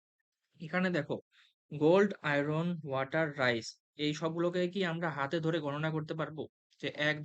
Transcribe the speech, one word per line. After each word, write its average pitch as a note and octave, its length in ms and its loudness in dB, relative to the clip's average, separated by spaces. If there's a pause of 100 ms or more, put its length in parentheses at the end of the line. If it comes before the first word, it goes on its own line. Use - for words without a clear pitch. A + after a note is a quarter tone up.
(640)
এখানে F#3 220 0 (100)
দেখো D3+ 200 -2 (680)
গোল্ড, F#3+ 280 6 (200)
আয়রন, D3+ 360 0 (220)
ওয়াটার, C3+ 380 0 (140)
রাইস B2 260 2 (380)
এই D3+ 140 2
সবগুলোকে E3+ 420 0 (120)
কি G3 80 0 (100)
আমরা E3 260 -2
হাতে C#3 280 0
ধরে E3 200 2
গণনা D3 300 -2
করতে D#3 260 -4
পারবো? D3 220 -6 (380)
যে D3 60 -6 (220)
এক, D3+ 160 0